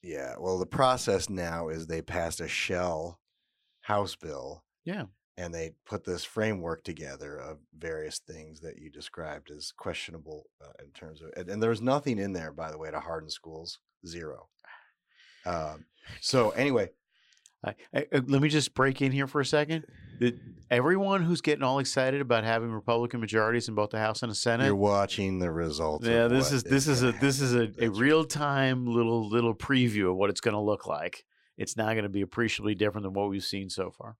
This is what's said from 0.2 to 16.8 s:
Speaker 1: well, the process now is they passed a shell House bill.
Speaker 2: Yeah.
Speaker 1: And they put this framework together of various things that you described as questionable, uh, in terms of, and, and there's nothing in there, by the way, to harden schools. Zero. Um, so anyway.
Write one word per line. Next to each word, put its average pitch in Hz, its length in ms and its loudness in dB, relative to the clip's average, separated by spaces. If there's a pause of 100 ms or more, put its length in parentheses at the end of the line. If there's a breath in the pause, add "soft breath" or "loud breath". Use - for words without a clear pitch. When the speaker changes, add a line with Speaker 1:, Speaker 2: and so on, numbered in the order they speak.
Speaker 1:
well, 92 200 -2
the 90 80 0
process 127 640 0
now 85 400 -4
is 80 160 -8
they 80 160 -4
passed 85 380 -4
a 80 80 -8
shell 87 720 -4 (640)
House 104 340 -2
bill. 69 480 -12 (200)
Speaker 2:
Yeah. 180 200 -6 (340)
Speaker 1:
And 85 160 -8
they 80 160 -6 (160)
put 101 180 -6
this 87 200 -4
framework 95 600 -4
together 71 540 -12
of 76 220 -14 (140)
various 78 440 -8
things 78 420 -18
that 80 160 -14
you 76 140 -20
described 76 600 -14
as 76 240 -14
questionable, 78 680 -10 (180)
uh, 71 100 -20 (120)
in 71 60 -20
terms 78 320 -18
of, 80 160 -16
and, 87 100 -10
and 104 140 -2
there's 113 180 2
nothing 131 380 0
in 98 160 -4
there, 80 180 -8
by 80 180 -10
the 78 60 -12
way, 78 140 -10
to 76 100 -6
harden 80 300 -10
schools. 80 480 -14 (280)
Zero. 80 420 -12 (960 loud breath)
Um, 80 380 -6 (360 loud breath)
so 113 300 4
anyway. 120 400 2 (720 soft breath)